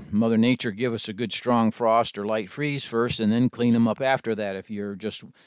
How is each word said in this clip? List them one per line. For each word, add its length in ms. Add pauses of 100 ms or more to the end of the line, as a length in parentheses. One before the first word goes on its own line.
(120)
Mother 260
Nature 320
give 240
us 140
a 40
good 200
strong 400
frost 440
or 80
light 240
freeze 380
first 320
and 140
then 180
clean 240
'em 140
up 120
after 360
that 180
if 160
you're 240
just 300 (220)